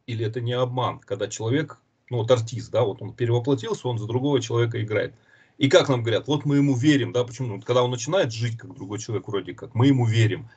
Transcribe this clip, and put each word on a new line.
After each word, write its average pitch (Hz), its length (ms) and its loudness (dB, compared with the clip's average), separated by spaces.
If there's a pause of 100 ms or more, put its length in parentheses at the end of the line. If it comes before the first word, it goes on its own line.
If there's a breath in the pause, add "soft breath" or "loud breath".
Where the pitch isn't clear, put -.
или 113 180 -4
это 113 160 -4
не 120 140 -4
обман, 123 460 -2
когда 98 280 -6
человек, 139 520 -2 (300)
ну, 123 80 -2
вот 113 120 -2
артист, 117 400 0
да, 107 120 2
вот 101 200 -2
он 95 100 -10
перевоплотился, 127 760 0
он 120 100 -4
за 107 80 -6
другого 127 340 0
человека 117 420 -2
играет. 104 320 -4 (440 soft breath)
И 139 100 2
как 185 200 6
нам 123 140 0
говорят, 110 240 -2
вот 147 200 -2
мы 143 100 2
ему 139 180 4
верим, 131 380 2
да, 123 120 0
почему? 120 320 -8
Вот - 80 -14
когда 123 200 2
он 123 60 0
начинает 139 420 -2
жить 113 260 -4
как 92 160 -16
другой 101 240 -10
человек 104 300 -6
вроде 92 260 -6
как, - 200 -16
мы 120 120 6
ему 131 200 6
верим, 110 500 2